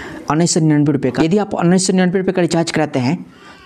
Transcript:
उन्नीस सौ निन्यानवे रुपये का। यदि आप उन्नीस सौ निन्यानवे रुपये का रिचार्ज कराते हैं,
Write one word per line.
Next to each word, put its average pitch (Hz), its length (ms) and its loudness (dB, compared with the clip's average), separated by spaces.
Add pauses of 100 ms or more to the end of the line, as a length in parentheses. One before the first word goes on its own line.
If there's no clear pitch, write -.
(300)
उन्नीस 160 240 2
सौ 175 60 0
निन्यानवे 151 320 4
रुपये 131 180 0
का। 123 120 0
यदि 165 160 2
आप 208 160 -4
उन्नीस 180 320 2
सौ 202 60 0
निन्यानवे 185 260 2
रुपये 190 140 -2
का 180 100 0
रिचार्ज 165 280 0
कराते 147 280 -2
हैं, 135 260 -2 (420)